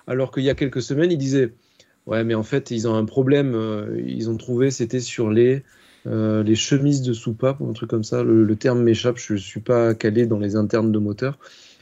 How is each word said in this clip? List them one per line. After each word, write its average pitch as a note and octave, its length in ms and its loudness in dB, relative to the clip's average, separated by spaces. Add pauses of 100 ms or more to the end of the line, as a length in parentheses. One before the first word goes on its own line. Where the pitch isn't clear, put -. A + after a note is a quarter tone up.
alors C3 260 -4
qu'il C3+ 120 -2
y C#3 40 2
a C3 60 2
quelques C3 260 -4
semaines D#3 320 0
il D#3 60 0
disait, « C3+ 340 0 (540)
Ouais, A2+ 180 -2
mais A2+ 100 0
en A2 80 0
fait C3+ 280 -4
ils A#2 180 -2
ont A2+ 60 2
un A2 100 0
problème, C3+ 500 2
euh, A2 520 -4
ils A#2+ 240 -4
ont A2+ 80 -4
trouvé, B2+ 320 0
c'était B2+ 300 -4
sur A#2+ 280 -4
les, B2 360 2 (420)
euh, A2 360 0
les G#2+ 120 4
chemises C#3 480 2
de B2+ 100 -2
soupape B2+ 480 -4
ou C3 80 -6
un A2+ 60 -6
truc A2+ 160 -10
comme A2 140 0
ça, B2 180 -2
le, A2+ 200 6
le G#2+ 140 4
terme B2 260 2
m'échappe, A#2 360 2
je - 160 -6
suis G2 260 -6
pas A#2 320 2
calé A2 320 2
dans A2 140 0
les G#2 180 -2
internes A2 360 2
de G#2+ 60 2
moteur. » G#2+ 400 -4 (440)